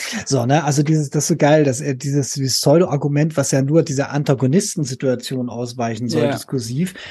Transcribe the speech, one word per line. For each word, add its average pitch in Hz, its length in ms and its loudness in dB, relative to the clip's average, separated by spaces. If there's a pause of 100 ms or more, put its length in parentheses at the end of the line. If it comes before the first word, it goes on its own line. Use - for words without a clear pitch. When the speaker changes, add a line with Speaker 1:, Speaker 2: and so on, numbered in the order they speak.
(260)
Speaker 1:
So, 127 200 0
ne? 147 160 4
Also 143 220 2
dieses, 151 260 0
das 151 140 -2
ist - 40 -2
so 170 80 0
geil, 151 280 6
dass 135 160 0
er 143 140 -4
dieses, 139 400 -2
dieses 135 260 -2
Pseudo-Argument, 147 760 2
was 180 140 -2
ja 135 120 2
nur 151 200 4
dieser 139 300 -4
Antagonistensituation 135 1400 -2
ausweichen 120 580 -6
soll, 156 140 0
Speaker 2:
Ja. 143 80 2
Speaker 1:
diskursiv, 131 640 -4 (160)